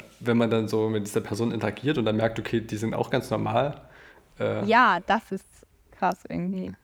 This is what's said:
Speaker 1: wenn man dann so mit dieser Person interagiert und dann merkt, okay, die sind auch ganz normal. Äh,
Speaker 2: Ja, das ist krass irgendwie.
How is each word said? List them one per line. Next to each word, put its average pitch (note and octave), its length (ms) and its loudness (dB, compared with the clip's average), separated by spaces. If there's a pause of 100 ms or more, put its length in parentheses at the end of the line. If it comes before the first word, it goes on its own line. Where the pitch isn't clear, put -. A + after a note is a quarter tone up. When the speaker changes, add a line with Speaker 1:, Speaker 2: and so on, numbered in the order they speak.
(200)
Speaker 1:
wenn A#2 180 2
man A#2 100 4
dann A2 200 2
so A2 200 2
mit G#2+ 180 -2
dieser A2 140 -2
Person A2 320 -2
interagiert A2+ 460 -2
und A2+ 80 0
dann A2 100 2
merkt, A2+ 220 0
okay, A2+ 220 -2
die G#2+ 160 -8
sind A2 180 -2
auch - 160 -2
ganz B2 200 0
normal. A2+ 480 0 (600)
Äh, G#2+ 260 -2
Speaker 2:
Ja, G#3+ 420 4
das A3 260 0
ist C#4+ 120 -8 (480)
krass F3+ 360 -2
irgendwie. F#3 440 -6 (120)